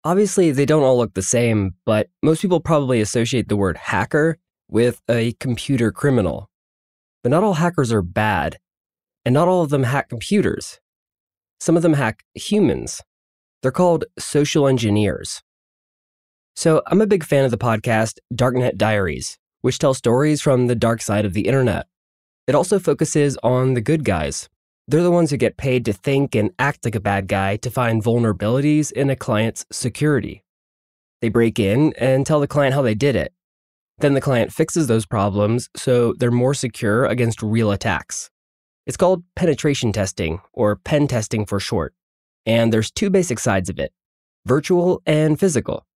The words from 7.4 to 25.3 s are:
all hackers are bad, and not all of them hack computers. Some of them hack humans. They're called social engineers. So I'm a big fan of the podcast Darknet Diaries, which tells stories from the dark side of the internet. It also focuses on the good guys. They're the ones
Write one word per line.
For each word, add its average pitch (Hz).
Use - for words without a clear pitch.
all 202
hackers 151
are 104
bad, 90
and 123
not 160
all 180
of 143
them 135
hack 131
computers. 123
Some 165
of 165
them 165
hack 131
humans. 98
They're 131
called 175
social 147
engineers. 107
So 160
I'm 185
a 220
big 190
fan 139
of 123
the 120
podcast 110
Darknet 127
Diaries, 98
which 127
tells 139
stories 143
from 123
the 120
dark 113
side 104
of 95
the 101
internet. 120
It 135
also 185
focuses 147
on 127
the 120
good 147
guys. 78
They're 147
the 175
ones 170